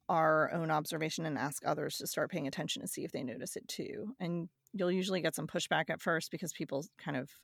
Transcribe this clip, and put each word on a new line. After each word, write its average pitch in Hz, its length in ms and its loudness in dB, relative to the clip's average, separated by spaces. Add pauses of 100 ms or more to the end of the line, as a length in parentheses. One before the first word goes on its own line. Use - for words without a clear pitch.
our 156 440 6
own 165 200 2
observation 156 520 0
and 151 140 0
ask 143 260 -2
others 151 340 0
to - 100 -6
start - 240 0
paying 151 160 -2
attention - 340 -4
to - 60 -6
see - 160 -4
if 131 80 -6
they - 100 -4
notice 127 320 -6
it - 140 -8
too. 208 500 -6
And 170 300 -2 (240)
you'll 180 180 2
usually 185 300 2
get 156 160 2
some 160 100 -2
pushback 160 420 2
at 156 140 -2
first 160 300 2
because 165 200 -6
people 147 320 -4 (140)
kind 143 180 -4
of 131 140 -4 (120)